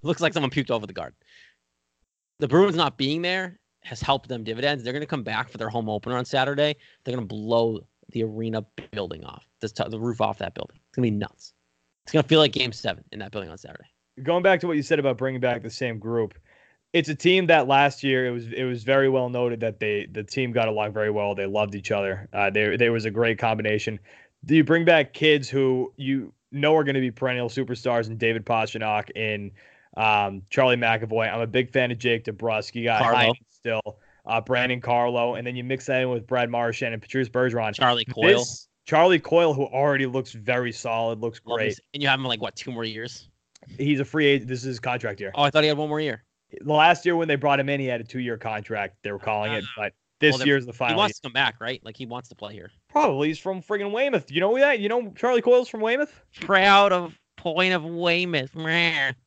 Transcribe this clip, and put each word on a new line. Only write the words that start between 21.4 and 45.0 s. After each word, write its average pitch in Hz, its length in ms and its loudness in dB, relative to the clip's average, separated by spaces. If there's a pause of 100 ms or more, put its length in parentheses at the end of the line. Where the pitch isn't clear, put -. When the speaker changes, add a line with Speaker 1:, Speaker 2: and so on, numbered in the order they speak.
Speaker 2:
loved 101 300 -2
each 95 160 -6
other. 98 420 -2
Uh, 101 160 2
there, 104 280 0
there 117 140 4
was 113 140 -2
a 113 60 -4
great 113 260 0
combination. 110 600 -2 (460)
Do 139 100 2
you 160 80 8
bring 165 220 4
back 160 280 4
kids 147 360 4
who 131 480 0
you 135 360 -4 (180)
know 147 240 4
are 156 80 4
gonna 139 180 0
be 127 100 -2
perennial 123 380 -4
superstars 117 580 -2
in 113 100 -8
David 113 280 0
Pastrnak, 110 680 -2
in, 107 360 -6 (460)
um, 104 520 2
Charlie 127 280 4
McAvoy? 113 540 0
I'm 117 100 -4
a 117 60 -4
big 123 240 -2
fan 127 200 0
of 120 60 -6
Jake 117 280 0
DeBrusk. 110 500 -4
You 117 100 -4
got 113 160 2
Speaker 1:
Carlo. 117 160 4
Speaker 2:
Hyman 120 160 4 (160)
still, 110 500 -6 (260)
uh, 113 160 -2
Brandon 123 380 -2
Carlo, 120 560 0
and 120 100 -8
then 123 100 -6
you 123 80 -8
mix 127 240 -6
that 131 140 0
in 127 80 0
with 120 160 -4
Brad 123 240 0
Marchand 117 440 -2
and 110 80 -10
Patrice 131 280 -4
Bergeron. 117 440 0
Speaker 1:
Charlie 123 320 2
Coyle. 160 340 4
Speaker 2:
This, - 280 -10 (180)
Charlie 170 340 6
Coyle, 165 340 4
who 139 120 -2
already 135 400 0
looks 127 260 -4
very 120 400 -2
solid, 113 480 -4
looks 117 260 -8
Speaker 1:
Love 117 120 -4
Speaker 2:
great. 107 120 0
Speaker 1:
this. 98 100 -6 (140)
And 147 80 -8
you 143 60 0
have 135 120 2
him, 131 60 -6
like, 120 160 -2
what, 107 140 -6
two - 160 -12
more 117 140 -6
years? 110 420 -12 (500)
Speaker 2:
He's 139 220 0
a 139 60 -2
free 151 220 0
agent. 139 200 2
This 127 120 -6
is 117 60 -12
his 123 140 -8
contract 120 400 -6